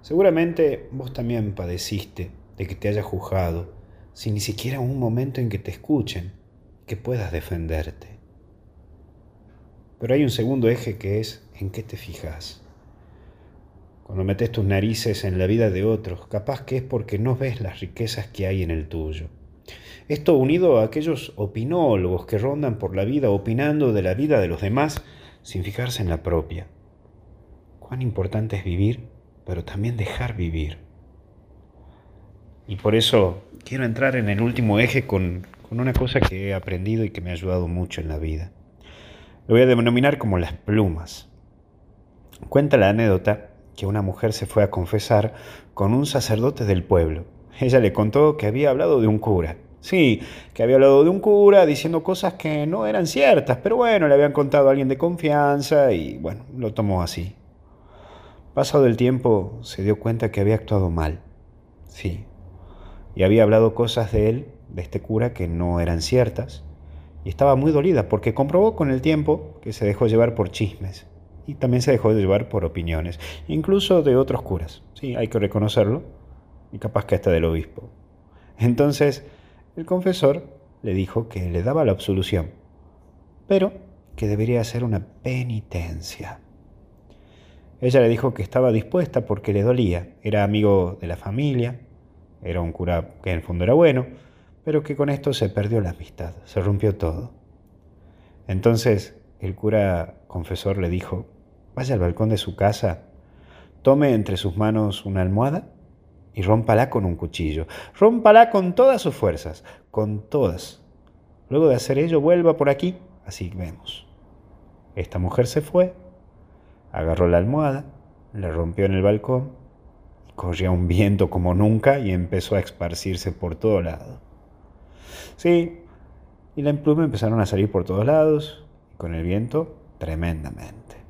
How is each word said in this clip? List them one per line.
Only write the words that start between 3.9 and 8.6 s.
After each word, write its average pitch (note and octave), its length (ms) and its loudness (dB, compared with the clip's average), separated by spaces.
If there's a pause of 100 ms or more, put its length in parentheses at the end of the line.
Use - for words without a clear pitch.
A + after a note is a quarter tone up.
sin A2 200 -8
ni G#2 60 -4
siquiera B2+ 400 -8
un C3 200 -4
momento B2 420 -2
en A#2 80 -2
que G2 100 -6
te - 120 -12
escuchen, G2 640 -6 (520)
que A2+ 100 -8
puedas G#2+ 360 -6
defenderte. D#2+ 760 -6 (1900)